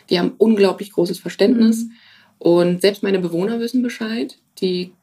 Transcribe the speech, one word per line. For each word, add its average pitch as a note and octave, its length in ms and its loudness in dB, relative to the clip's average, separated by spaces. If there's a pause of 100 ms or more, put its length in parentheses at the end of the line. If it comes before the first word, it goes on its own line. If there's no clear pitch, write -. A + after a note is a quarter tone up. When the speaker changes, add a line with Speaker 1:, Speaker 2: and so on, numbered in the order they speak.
Speaker 1:
die F3+ 100 2
haben F#3 200 -2
unglaublich G3 540 2
großes F3 260 -2
Verständnis. A3+ 680 2
Speaker 2:
Mhm. A3+ 60 -14 (480)
Speaker 1:
Und F3 420 2
selbst G3+ 220 0
meine G3 160 0
Bewohner F3+ 400 -4
wissen A#3 240 -2
Bescheid. A#3 540 -6 (240)
Die F3+ 420 -4